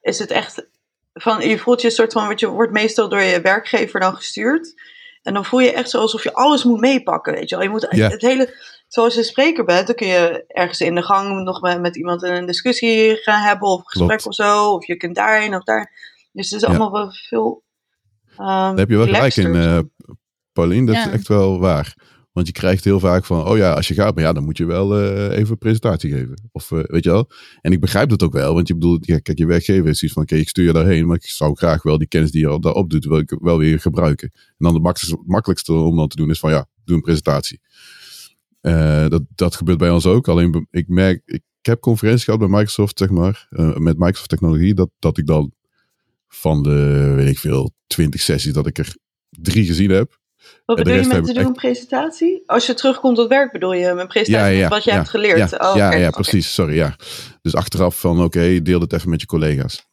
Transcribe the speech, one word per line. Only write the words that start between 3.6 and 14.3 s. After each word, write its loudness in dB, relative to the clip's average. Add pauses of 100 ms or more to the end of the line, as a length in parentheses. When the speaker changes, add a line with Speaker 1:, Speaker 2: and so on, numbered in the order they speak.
Speaker 1:
dan 0
gestuurd. -4 (480)
En -6
dan -4
voel 0
je 4
echt -6
zo -2
alsof -2
je -6
alles 2
moet 2
meepakken, 0
weet -8
je -6
wel. -4
Je -2
moet -4
Speaker 2:
Ja. 4
Speaker 1:
het -4
hele, 2 (340)
zoals 2
je 0
spreker 0
bent, 2
dan -2
kun -4
je 0
ergens -4
in -2
de -2
gang 0
nog -6
met, -2
met -4
iemand -6
een -4
discussie 0
gaan 0
hebben 0
of 0
een -14
gesprek 0 (100)
Speaker 2:
Klopt. -8
Speaker 1:
of -10